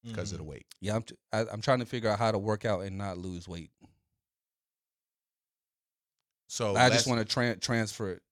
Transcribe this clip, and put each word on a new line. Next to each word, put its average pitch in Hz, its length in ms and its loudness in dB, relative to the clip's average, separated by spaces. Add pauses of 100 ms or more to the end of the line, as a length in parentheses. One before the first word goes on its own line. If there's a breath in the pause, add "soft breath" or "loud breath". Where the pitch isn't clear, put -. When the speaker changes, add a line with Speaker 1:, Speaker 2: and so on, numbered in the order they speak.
(120)
Speaker 1:
'cause 101 200 -4
of 82 60 -8
the 78 60 -8
Speaker 2:
Mm-hmm. 76 60 -10
Speaker 1:
weight. 67 160 -14 (140)
Speaker 3:
Yeah, 104 160 -2
I'm 113 60 0
t-, - 140 -16 (160)
I, 110 180 2
I'm 107 120 -6
trying 131 160 4
to 120 80 -2
figure 113 240 -2
out 104 80 2
how 113 120 2
to 107 80 2
work 104 280 0
out 101 160 2
and 98 160 -8
not 98 180 -6
lose 90 320 -8
weight. 85 220 -10 (2750)
Speaker 1:
So 104 280 0
Speaker 3:
I 123 140 8
just - 0 -
Speaker 1:
let's 113 160 4
Speaker 3:
wanna 117 180 2
tran-, 120 360 0
transfer 110 500 -2
it. 90 220 -8